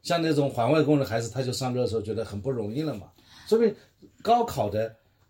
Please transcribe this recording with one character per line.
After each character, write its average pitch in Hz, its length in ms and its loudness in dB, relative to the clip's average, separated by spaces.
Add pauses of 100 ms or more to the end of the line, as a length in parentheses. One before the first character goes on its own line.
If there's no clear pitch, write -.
像 170 200 0
那 160 100 2
种 143 180 2
环 120 220 2
卫 156 100 4
工 143 140 4
人 139 80 4
的 - 60 -4
孩 117 100 0
子， 117 100 -6
他 131 140 -4
就 123 80 -4
上 127 220 -4
热 123 120 0
搜， 110 160 -2
觉 104 120 -4
得 95 100 -4
很 101 180 -10
不 135 80 -6
容 110 240 -4
易 143 80 -4
了 147 140 -4
嘛。 95 160 -16 (380)
说 220 100 4
明 220 160 4 (460)
高 233 240 2
考 107 240 -2
的 110 260 -2 (340)